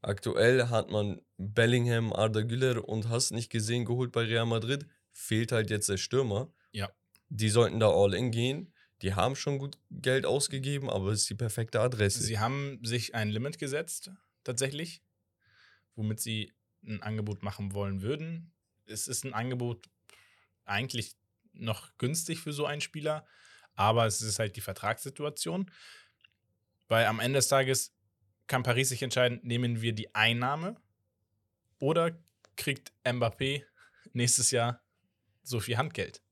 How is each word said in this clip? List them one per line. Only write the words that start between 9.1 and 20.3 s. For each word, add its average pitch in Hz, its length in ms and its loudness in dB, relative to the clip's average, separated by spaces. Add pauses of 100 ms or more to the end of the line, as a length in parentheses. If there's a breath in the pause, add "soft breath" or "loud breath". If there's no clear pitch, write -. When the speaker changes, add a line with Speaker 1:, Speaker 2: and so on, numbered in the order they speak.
Speaker 1:
haben 113 240 2
schon 143 220 -2
gut 143 180 -8 (120)
Geld 131 360 0
ausgegeben, 139 640 -2
aber 98 220 0
es 107 100 0
ist - 80 -2
die 104 60 -6
perfekte 113 440 -2
Adresse. 107 420 2
Speaker 2:
Sie 110 160 -2
haben 135 460 -2
sich 113 320 -4
ein 110 140 0
Limit 123 280 -4
gesetzt, 151 540 -6 (320)
tatsächlich, 135 580 -4 (920 soft breath)
womit 107 240 -2
sie 110 320 -4 (340)
ein 107 160 -8
Angebot 107 400 -4
machen 98 320 -6
wollen 98 280 -4
würden. 160 500 -6 (340)
Es - 220 -8
ist 127 160 -6
ein 135 100 -8
Angebot 120 560 -4 (760 soft breath)